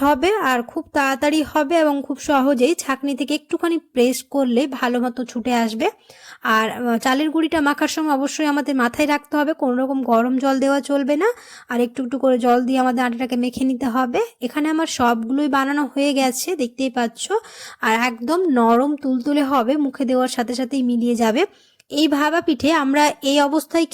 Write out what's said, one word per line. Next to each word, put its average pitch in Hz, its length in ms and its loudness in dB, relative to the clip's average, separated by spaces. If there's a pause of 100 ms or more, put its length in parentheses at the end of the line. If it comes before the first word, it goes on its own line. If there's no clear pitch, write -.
হবে 294 240 2 (200)
আর 254 80 0 (120)
খুব 320 140 -8 (120)
তাড়াতাড়ি 294 440 0 (120)
হবে, 302 220 0 (100)
এবং 294 100 2 (120)
খুব 277 100 -6 (120)
সহজেই 277 540 2
ছাঁকনি 277 380 -4
থেকে 285 200 -4
একটুখানি 339 360 -2 (180)
প্রেস 247 240 2 (160)
করলে 262 280 2 (160)
ভালো 247 260 -2
মতো 247 160 -6 (100)
ছুটে 247 220 -4 (120)
আসবে। 226 220 -2 (720)
আর, 220 140 2
আহ, 240 340 -2
চালের 269 300 2
গুঁড়িটা 320 240 0 (100)
মাখার 294 260 0
সময় 311 240 0
অবশ্যই 285 340 -2
আমাদের 285 300 -2
মাথায় 277 320 0
রাখতে 294 260 -6
হবে 294 120 0 (100)
কোনো 247 200 0
রকম 269 160 -2 (120)
গরম 240 320 2
জল 269 220 2
দেওয়া 277 140 2 (120)
চলবে 285 320 0
না, 440 60 2 (440)
আর 240 140 -4
একটু 240 180 -10
একটু 240 180 -6
করে 262 220 4
জল 247 140 4 (100)
দিয়ে 262 160 0
আমাদের 254 220 0
আটাটাকে 247 380 -4
মেখে 247 260 -4
নিতে 262 160 -2 (100)
হবে। 254 240 0 (260)
এখানে 294 280 -2
আমার 320 140 0 (100)
সবগুলোই 240 580 2
বানানো 277 260 0 (100)
হয়ে 285 260 2
গেছে 262 300 0 (140)
দেখতেই 247 340 -2
পাচ্ছ, 233 280 -4 (640)
আর 220 80 2 (140)
একদম 240 320 -2 (180)
নরম 233 320 4 (120)
তুলতুলে 277 400 0 (100)
হবে, 254 200 2 (140)
মুখে 269 240 -4
দেওয়ার 254 260 0
সাথে 240 240 -4
সাথেই 262 300 -2
মিলিয়ে 240 320 0
যাবে। 226 220 2 (460)
এই 294 160 0 (100)
ভাপা 302 300 2
পিঠে 285 240 0 (140)
আমরা 277 200 2 (260)
এই 285 80 4 (100)
অবস্থায় 311 460 0